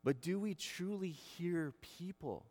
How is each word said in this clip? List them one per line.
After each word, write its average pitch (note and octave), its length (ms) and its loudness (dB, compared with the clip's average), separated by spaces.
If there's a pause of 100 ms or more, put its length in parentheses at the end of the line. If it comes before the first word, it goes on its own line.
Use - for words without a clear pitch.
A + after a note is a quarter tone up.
But C3 200 4
do F#3 180 2
we G#3 140 2
truly F#3+ 560 -2
hear E3 640 0 (240)
people? D#3+ 520 -4